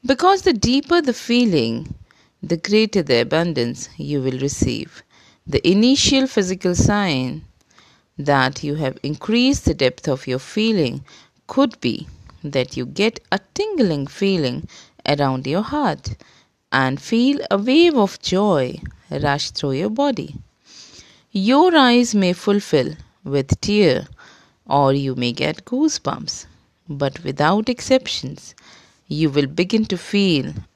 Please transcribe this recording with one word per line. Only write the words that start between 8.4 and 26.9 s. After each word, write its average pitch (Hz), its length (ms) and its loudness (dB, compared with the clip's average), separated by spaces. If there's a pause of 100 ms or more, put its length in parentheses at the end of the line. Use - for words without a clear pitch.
you 147 120 -4
have 143 280 -4
increased 240 640 0
the 160 100 2
depth 127 320 -2
of 135 200 -4
your 131 120 -4
feeling 180 640 -2 (440)
could 269 340 0
be - 260 -4 (360)
that 143 340 -4
you 127 80 -6
get 196 360 -2 (120)
a 185 60 -2 (160)
tingling 233 520 0
feeling 165 600 -2 (400)
around 135 380 0
your 165 160 -2
heart 254 520 -4 (580)
and 131 280 0
feel 254 400 0 (100)
a 202 60 2
wave 285 400 4
of 202 240 0
joy 180 560 0 (340)
rush 143 400 -2
through 139 220 -4
your 170 180 -2
body. 226 460 -4 (960)
Your 277 440 4
eyes 247 380 4
may 185 180 4
fulfill 160 600 0 (280)
with 139 380 -2
tear, 202 480 2 (580)
or 139 280 2
you 135 200 -2
may 120 180 -2
get 147 320 -4
goosebumps, - 840 -4 (420)
but 139 340 -4